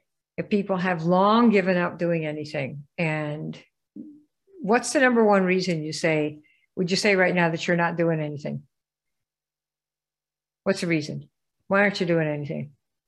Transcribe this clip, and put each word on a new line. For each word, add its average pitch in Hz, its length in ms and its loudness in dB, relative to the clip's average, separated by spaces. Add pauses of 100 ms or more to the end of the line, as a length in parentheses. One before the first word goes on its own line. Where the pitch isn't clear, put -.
(380)
If 165 100 -10
people 196 300 -2
have 180 260 -2
long 202 460 4
given 190 260 2
up 175 220 -2
doing 170 260 -2
anything, 151 600 -8 (120)
and 156 680 -6 (1000)
what's 233 320 0
the 311 60 2
number 247 220 4
one 202 220 4
reason 180 380 0
you 156 100 -8
say, 151 460 0 (380)
would 180 140 -2
you 190 60 2
say 202 180 2
right 180 200 2
now 170 160 2
that 165 180 -4
you're 175 80 2
not 170 220 0
doing 165 220 0
anything? 147 420 -8 (2000)
What's 190 160 0
the 185 60 -4
reason? 147 420 -4 (400)
Why 196 120 2
aren't 202 200 0
you 185 60 0
doing 165 200 2
anything 147 440 -6 (380)